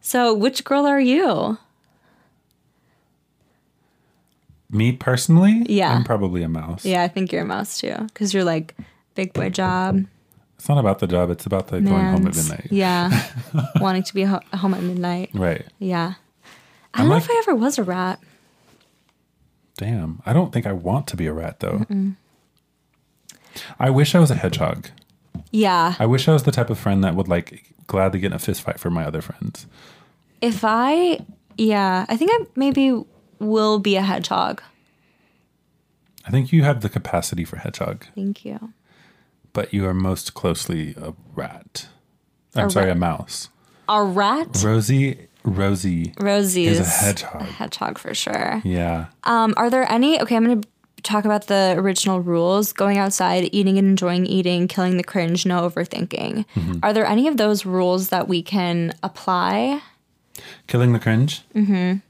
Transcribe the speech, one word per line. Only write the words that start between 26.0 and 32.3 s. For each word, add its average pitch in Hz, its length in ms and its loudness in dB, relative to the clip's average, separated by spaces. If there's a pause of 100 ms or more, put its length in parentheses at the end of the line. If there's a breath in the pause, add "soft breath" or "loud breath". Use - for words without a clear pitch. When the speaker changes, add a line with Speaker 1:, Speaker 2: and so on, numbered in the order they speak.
Speaker 2:
wish 127 200 4
I 160 60 8
was 147 120 4
the 139 80 4
type 117 180 0
of 107 80 -2
friend 98 260 2
that 90 100 2
would, 92 140 -2
like, - 460 -4 (120)
gladly 95 320 0
get 95 100 -2
in 87 40 -4
a - 60 -6
fist - 240 -4
fight - 180 -6
for - 80 -4
my 82 160 -2
other 78 160 -4
friends. - 460 -12 (720 loud breath)
Speaker 1:
If 233 240 -2
I, 285 560 2 (380)
yeah, 196 500 2
I 226 80 -2
think 320 160 0